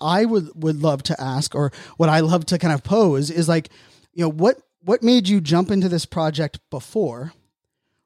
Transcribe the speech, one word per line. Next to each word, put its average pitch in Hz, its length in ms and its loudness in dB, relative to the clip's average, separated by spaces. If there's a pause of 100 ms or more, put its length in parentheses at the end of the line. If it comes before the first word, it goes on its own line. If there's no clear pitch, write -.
I 180 240 2
would, 208 240 -2 (120)
would 156 200 -2
love 143 220 0
to 160 140 -4
ask, 135 360 -4
or 143 180 0 (240)
what 165 140 2
I 160 100 4
love 160 260 2
to 175 120 0
kind 160 160 0
of 139 80 -4
pose 160 480 2
is, 165 180 0
like, 165 220 0 (420)
you 170 120 -2
know, 160 60 0
what, 175 300 0 (240)
what 214 160 0
made 226 280 4
you 202 120 4
jump 170 300 0
into 190 180 0
this 170 160 -2
project 156 540 -4 (100)
before? 139 640 -6 (720)